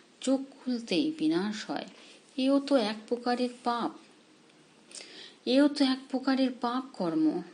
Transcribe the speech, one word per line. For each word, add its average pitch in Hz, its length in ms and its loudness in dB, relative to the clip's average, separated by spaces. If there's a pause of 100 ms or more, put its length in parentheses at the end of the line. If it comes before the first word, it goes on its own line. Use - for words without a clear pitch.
(220)
চোখ 269 200 2 (100)
খুলতেই 185 640 -2
বিনাশ 175 520 -2
হয়। - 180 -8 (500)
এও 269 220 2
তো 277 160 2
এক 220 200 2 (120)
প্রকারের 240 420 -2 (140)
পাপ, 240 280 -2 (1500)
এও 269 220 6
তো 285 180 2
এক 262 120 2 (120)
প্রকারের 262 400 0 (120)
পাপ 247 220 -2 (100)
কর্ম। 160 480 0 (120)